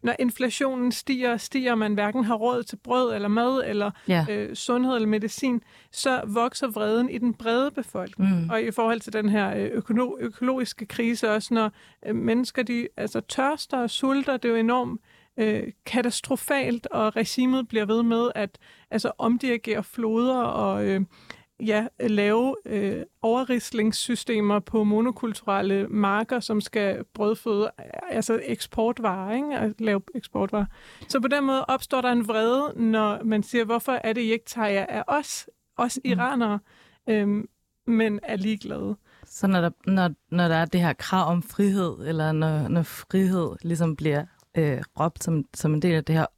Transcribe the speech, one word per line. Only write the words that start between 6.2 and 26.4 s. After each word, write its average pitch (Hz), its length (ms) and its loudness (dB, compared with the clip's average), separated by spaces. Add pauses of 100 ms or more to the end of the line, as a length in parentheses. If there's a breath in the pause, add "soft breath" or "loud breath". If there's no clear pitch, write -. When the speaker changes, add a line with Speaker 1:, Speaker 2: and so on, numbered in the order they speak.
Speaker 1:
vokser 233 420 -2
vreden 220 420 0
i 247 80 -6
den 233 160 0
brede 240 360 0
befolkning. 190 720 0
Speaker 2:
Mm. 165 80 -2
Speaker 1:
Og 226 120 0
i 233 80 -2
forhold 226 300 0
til 220 120 -14
den 214 160 0
her, 202 280 2
øh, 202 160 -2
økono-, 240 480 0
økologiske 247 680 -4
krise 233 440 0
også, 214 240 0
når, 220 180 2 (340 loud breath)
øh, 226 100 -2
mennesker, 233 460 0
de, 240 340 -2
altså, 220 240 -4
tørster 269 580 -2
og 240 120 -2
sulter, 269 460 0
det 240 120 -2
er 233 40 2
jo 226 80 2
enormt, 240 400 0 (360 soft breath)
øh, 214 260 0 (240)
katastrofalt, 247 1000 -2
og 220 300 0
regimet 254 520 0
bliver 220 160 0
ved 220 180 2
med 233 320 2
at, 208 240 -4 (320 loud breath)
altså, - 280 -2
omdirigere 233 680 0
floder 240 580 0
og... 208 440 0
Øh, 196 140 2 (600 loud breath)
ja, 214 260 0 (140)
lave, 220 560 2 (100)
øh, 202 360 -2 (680)
overrislingssystemer 214 880 0
på 214 260 0
monokulturelle 208 1040 0
marker, 208 520 0